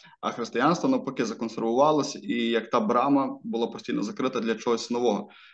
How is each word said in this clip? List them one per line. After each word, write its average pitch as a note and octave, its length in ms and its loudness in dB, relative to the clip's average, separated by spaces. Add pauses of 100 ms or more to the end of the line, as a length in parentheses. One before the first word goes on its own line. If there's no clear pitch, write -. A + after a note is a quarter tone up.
(220)
а A2 100 -2
християнство, B2+ 580 0
навпаки, B2+ 360 0
законсервувалося, A#2+ 1000 0
і - 100 -4
як A#2 360 0
та B2 100 2
брама B2+ 640 2
була A#2 240 -2
постійно G#2+ 360 -6
закрита A#2 360 -4
для A2+ 160 0
чогось A2+ 360 -2
нового. A#2+ 380 0 (240)